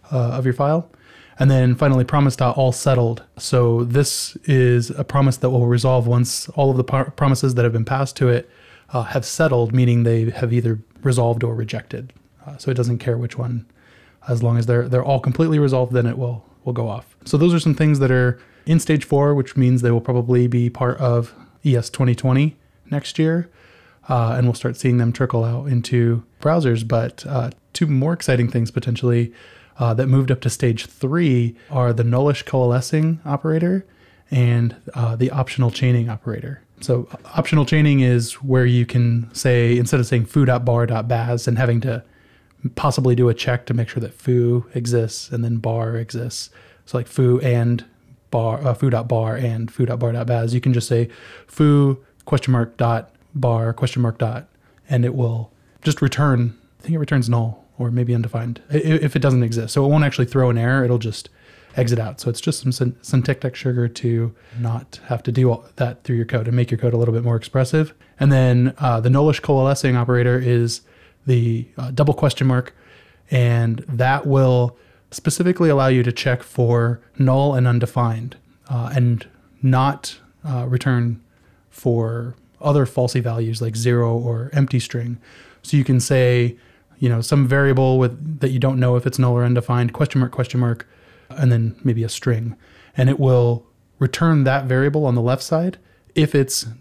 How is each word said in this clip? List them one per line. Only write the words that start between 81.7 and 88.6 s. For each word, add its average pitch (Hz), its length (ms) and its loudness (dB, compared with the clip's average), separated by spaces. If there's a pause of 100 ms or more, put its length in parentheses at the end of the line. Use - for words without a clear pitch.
for 117 640 -2 (260)
other 143 260 2
falsy 127 360 0
values 113 400 -4
like 113 140 -4
zero 117 400 2
or 117 360 -4
empty 135 260 0
string. 120 400 -6 (440)
So - 140 -2
you 135 80 4
can 127 160 2
say, 123 560 2 (420)
you 127 100 2
know, 117 120 0
some 139 260 2
variable 131 520 2
with, 131 420 -2
that 131 100 0
you 131 80 -2
don't 131 200 0